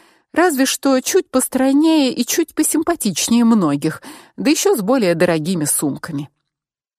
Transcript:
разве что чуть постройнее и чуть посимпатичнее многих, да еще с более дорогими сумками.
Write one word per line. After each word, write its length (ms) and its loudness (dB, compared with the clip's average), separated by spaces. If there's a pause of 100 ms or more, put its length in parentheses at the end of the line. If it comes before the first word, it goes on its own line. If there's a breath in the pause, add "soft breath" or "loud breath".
(340 soft breath)
разве 320 2
что 340 0
чуть 300 -2
постройнее 840 2
и 140 -4
чуть 280 -4
посимпатичнее 920 0
многих, 560 0 (340 loud breath)
да 140 -2
еще 260 2
с 60 -4
более 340 0
дорогими 480 0
сумками. 640 -6 (680)